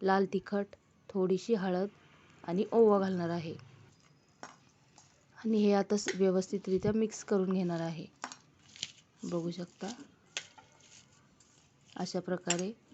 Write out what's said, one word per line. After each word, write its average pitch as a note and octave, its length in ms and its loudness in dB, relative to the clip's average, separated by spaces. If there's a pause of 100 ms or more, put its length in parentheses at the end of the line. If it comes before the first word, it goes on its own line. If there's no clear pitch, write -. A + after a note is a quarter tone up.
लाल F#3+ 300 4
तिखट, G3+ 340 -2 (420)
थोडीशी F#3 460 0
हळद F#3 340 0 (560)
आणि F3 280 -2
ओवा G#3+ 260 6
घालणार F#3 300 0
आहे. E3 260 -4 (1900)
आणि A3 140 2
हे G#3 140 6
आता G3+ 240 2
स-, - 180 -4
व्यवस्थितरित्या F#3+ 760 0
मिक्स A3 320 -2
करून F#3+ 280 0
घेणार F3 280 0
आहे. E3 260 -6 (1160)
बघू F3 280 -6
शकता, F3 360 -12 (2000)
अशा F#3 240 -6
प्रकारे F3+ 520 -4 (220)